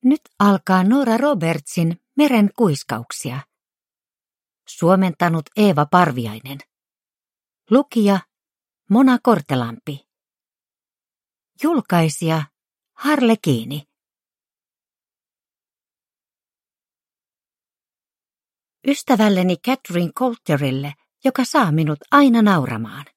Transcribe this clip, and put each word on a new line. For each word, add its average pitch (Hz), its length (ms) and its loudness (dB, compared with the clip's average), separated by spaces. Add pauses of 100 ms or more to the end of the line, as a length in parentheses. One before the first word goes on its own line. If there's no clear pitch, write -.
Nyt 262 180 2 (180)
alkaa 190 440 2
Nora 233 340 2
Robertsin 165 840 -2 (160)
Meren 247 400 2
kuiskauksia. 139 840 -4 (1300)
Suomentanut 175 800 0 (120)
Eeva 185 280 2
Parviainen. 131 720 -2 (1120)
Lukija 208 480 2 (680)
Mona 247 340 4
Kortelampi. 139 840 -4 (1600)
Julkaisija 170 800 -2 (500)
Harlekiini. 170 880 -2 (4000)
Ystävälleni 202 680 0
Catherine 175 540 -6
Coulterille, 143 840 -4 (320)
joka 254 200 0
saa 240 260 0
minut 151 280 -2 (120)
aina 269 300 4
nauramaan. 135 640 -2 (120)